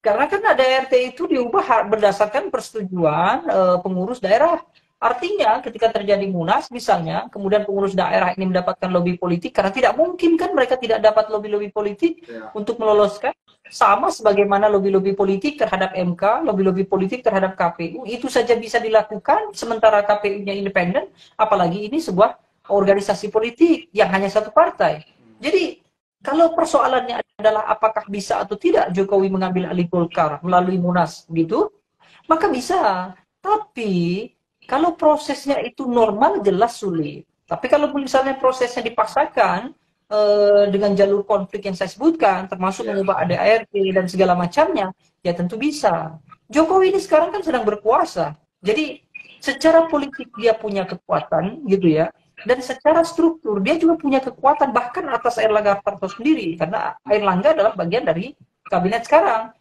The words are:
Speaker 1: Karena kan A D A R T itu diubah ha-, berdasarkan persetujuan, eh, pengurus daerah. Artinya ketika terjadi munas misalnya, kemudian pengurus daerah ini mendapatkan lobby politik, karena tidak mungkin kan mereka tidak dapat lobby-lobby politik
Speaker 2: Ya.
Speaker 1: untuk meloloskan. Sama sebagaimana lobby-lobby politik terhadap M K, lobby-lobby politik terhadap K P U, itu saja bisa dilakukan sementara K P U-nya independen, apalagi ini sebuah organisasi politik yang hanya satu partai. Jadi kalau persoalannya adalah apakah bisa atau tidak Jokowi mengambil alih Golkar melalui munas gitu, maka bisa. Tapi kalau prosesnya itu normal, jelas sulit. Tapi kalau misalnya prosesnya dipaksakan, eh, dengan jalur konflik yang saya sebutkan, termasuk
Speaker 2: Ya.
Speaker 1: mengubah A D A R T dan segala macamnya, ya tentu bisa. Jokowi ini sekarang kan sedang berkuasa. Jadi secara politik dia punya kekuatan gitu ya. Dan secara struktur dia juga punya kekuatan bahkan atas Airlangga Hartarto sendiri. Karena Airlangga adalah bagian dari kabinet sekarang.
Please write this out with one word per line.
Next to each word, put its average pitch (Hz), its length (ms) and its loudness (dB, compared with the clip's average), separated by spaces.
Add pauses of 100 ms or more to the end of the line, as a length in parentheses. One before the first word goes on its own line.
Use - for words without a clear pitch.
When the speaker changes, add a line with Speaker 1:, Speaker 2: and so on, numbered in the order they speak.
Speaker 1:
Karena 220 240 0
kan 392 160 -2
A 415 160 2
D 262 80 4
A 262 160 2
R 262 80 -4
T - 60 -2 (180)
itu 339 160 -8
diubah 262 320 0
ha-, 220 240 2
berdasarkan 208 640 0
persetujuan, 185 960 -2
eh, 190 400 2
pengurus 196 400 -6
daerah. 269 320 4 (420)
Artinya 262 640 0
ketika 226 340 -2
terjadi 196 360 0
munas 180 440 -2
misalnya, 185 540 -2
kemudian 202 400 -2
pengurus 196 240 -2
daerah 180 420 0
ini 190 140 -4
mendapatkan 185 420 -2
lobby 175 280 0
politik, 175 360 -4
karena 196 200 0
tidak 247 240 2
mungkin 339 400 2
kan 359 160 -2
mereka 254 200 2
tidak 220 280 -2
dapat 214 260 4
lobby-lobby 208 400 -4
politik 214 560 -2
Speaker 2:
Ya. 226 300 -14
Speaker 1:
untuk 214 260 -6
meloloskan. 208 540 2 (340)
Sama 208 400 2
sebagaimana 202 640 2
lobby-lobby 196 400 2
politik 196 480 -2
terhadap 190 320 -2
M 175 240 -2
K, 214 240 0
lobby-lobby 190 480 0
politik 190 320 -2
terhadap 190 380 0
K - 40 0 (140)
P - 20 -20 (200)
U, 254 100 -12
itu 247 220 -8
saja 233 260 2
bisa 226 240 -4
dilakukan 220 720 0
sementara 220 540 0
K 208 40 -2 (120)
P 202 180 -4
U-nya 196 160 -8
independen, 196 540 -2 (260)
apalagi 202 540 0
ini 294 100 -2
sebuah 214 380 0 (320)
organisasi 196 640 0
politik 233 560 2
yang 190 240 2
hanya 196 160 0
satu 214 240 -2
partai. 185 480 2 (400)
Jadi 330 400 -2 (380)
kalau 330 320 2
persoalannya 254 680 0 (160)
adalah 214 320 0
apakah 214 400 0
bisa 202 320 -4
atau 202 160 -8
tidak - 320 0
Jokowi 196 400 0
mengambil 185 400 -2
alih 180 160 -2
Golkar 170 560 -2
melalui 180 320 2
munas 175 560 -2
gitu, 165 400 0 (560)
maka 330 240 2
bisa. 247 640 -2 (240)
Tapi 214 960 -4 (340)
kalau 320 300 0
prosesnya 294 640 0
itu 247 240 -8
normal, 240 560 2
jelas 196 320 2
sulit. 160 480 -6 (240)
Tapi 254 240 -2
kalau 294 220 2
misalnya 269 420 0
prosesnya 247 480 -2
dipaksakan, 233 880 0 (400)
eh, 208 560 4
dengan 202 240 0
jalur 202 320 2
konflik 196 400 -2
yang 190 140 -6
saya 190 100 -4
sebutkan, 208 640 0
termasuk 190 320 -4
Speaker 2:
Ya. 214 80 -6
Speaker 1:
mengubah 196 240 0
A - 80 -2
D 175 140 0
A 180 100 2
R 220 160 4
T 202 160 -4 (160)
dan 185 140 0
segala 180 260 2
macamnya, 196 560 0 (320)
ya 175 80 0
tentu 175 240 -4
bisa. 190 640 -2 (320)
Jokowi 370 400 4
ini 392 80 0
sekarang 330 320 2
kan 403 80 -4
sedang 277 240 -2
berkuasa. 208 720 0 (240)
Jadi 269 400 -2 (400)
secara 320 460 2
politik 285 500 -6
dia 220 160 2
punya 202 320 -4
kekuatan 180 800 -4
gitu 185 240 2
ya. 160 240 2 (260)
Dan 254 240 -2
secara 294 400 2
struktur 330 560 0
dia 220 240 0
juga 330 160 4
punya 269 240 0
kekuatan 269 480 0
bahkan 254 400 -2
atas 233 320 -2
Airlangga 208 320 2
Hartarto 190 320 -6
sendiri. 226 480 -2
Karena 170 480 -6
Airlangga 208 480 2
adalah 311 240 2
bagian 185 320 -2
dari 175 240 -2 (320)
kabinet 196 480 -2
sekarang. 240 400 2 (100)